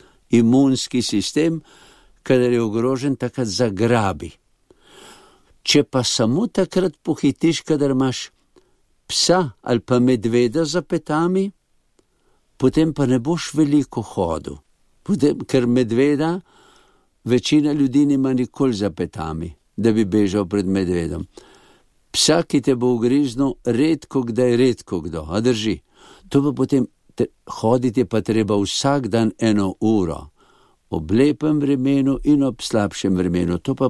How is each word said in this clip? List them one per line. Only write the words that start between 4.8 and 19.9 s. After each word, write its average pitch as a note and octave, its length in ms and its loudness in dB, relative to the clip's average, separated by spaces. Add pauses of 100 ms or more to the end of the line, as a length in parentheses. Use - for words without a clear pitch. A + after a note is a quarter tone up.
Če C#3+ 220 2
pa C3 200 -2
samo B2+ 420 0
takrat F#3 560 -2
pohitiš, D3+ 600 0
kadar C#3+ 320 0
imaš C3 360 -2 (760)
psa E3+ 440 0 (120)
ali A#2+ 180 -2
pa B2 180 0
medveda A#2+ 680 2
za D#3+ 180 -4
petami, F3+ 680 -2 (1080)
potem D3+ 360 2
pa C#3+ 140 0
ne B2+ 120 2
boš D3+ 360 -4
veliko C#3+ 480 0
hodil. D#2 560 -6 (440)
Potem, D3+ 360 0 (100)
ker B2+ 180 2
medveda C3+ 760 0 (840)
večina C#3+ 480 2
ljudi C#3+ 340 2
nima C3+ 260 0
nikoli B2+ 420 -2
za G2+ 160 -2
petami, D#2+ 640 -8 (220)
da A2 160 2